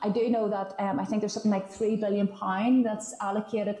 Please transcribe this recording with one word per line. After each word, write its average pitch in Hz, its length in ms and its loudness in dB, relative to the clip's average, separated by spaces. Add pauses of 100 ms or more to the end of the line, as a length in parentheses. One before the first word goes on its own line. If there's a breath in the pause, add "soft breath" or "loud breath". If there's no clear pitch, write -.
I 214 80 0
do 226 200 2
know 220 200 2
that, 196 280 -4
um, 196 220 0
I 196 60 -2
think 214 160 0
there's 208 120 -2
something 214 180 0
like 190 180 0
three 220 260 0
billion 202 320 2
pound 214 580 2
that's 214 360 -4
allocated 208 580 -2